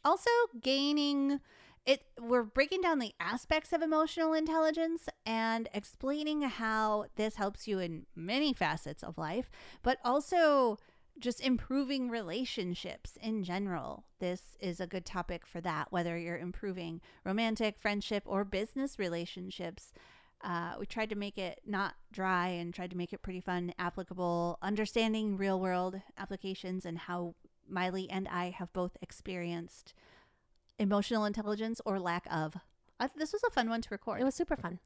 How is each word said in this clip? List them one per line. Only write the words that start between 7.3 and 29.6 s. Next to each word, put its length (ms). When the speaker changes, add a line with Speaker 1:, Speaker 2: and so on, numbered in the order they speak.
Speaker 1:
helps 320
you 100
in 280
many 360
facets 520
of 120
life, 320
but 200
also 720
just 240
improving 680
relationships 1120
in 240
general. 600
This 380
is 220
a 60
good 180
topic 400
for 160
that, 320
whether 240
you're 220
improving 640
romantic, 520
friendship, 460
or 180
business 560
relationships. 920
Uh, 380
we 60
tried 240
to 60
make 200
it 300
not 280
dry 380
and 240
tried 200
to 40
make 160
it 80
pretty 200
fun, 380
applicable, 840
understanding 760
real 240
world 400
applications 680
and 100
how 380
Miley 400
and 200
I 280
have 160
both 300
experienced 880